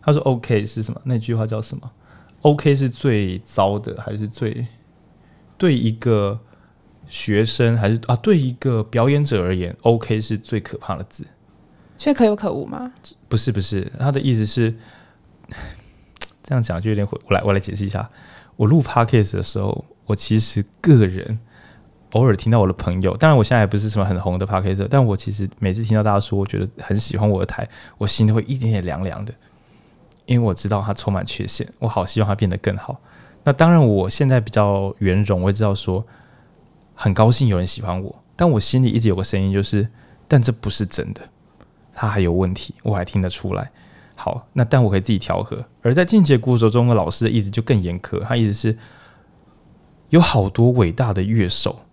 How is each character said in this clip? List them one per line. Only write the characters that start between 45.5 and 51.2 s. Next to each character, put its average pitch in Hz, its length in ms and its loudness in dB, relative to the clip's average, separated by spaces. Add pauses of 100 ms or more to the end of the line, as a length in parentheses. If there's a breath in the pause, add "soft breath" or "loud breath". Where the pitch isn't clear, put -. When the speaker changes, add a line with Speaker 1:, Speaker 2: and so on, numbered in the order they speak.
Speaker 1:
而 120 120 2
在 175 120 4
进 208 180 6
阶 143 140 6
鼓 120 200 2
手 113 120 4
中 120 180 2
的 120 60 4
老 90 160 2
师 - 160 -2
的 110 60 2
意 113 80 2
思 101 100 -2
就 107 120 -4
更 113 200 2
严 87 180 -4
苛， - 240 -6
他 120 140 -2
意 117 100 4
思 101 60 0
是 110 240 -2 (1300 soft breath)
有 165 120 6
好 107 280 2
多 117 220 4
伟 113 200 2
大 117 200 -2
的 95 100 -2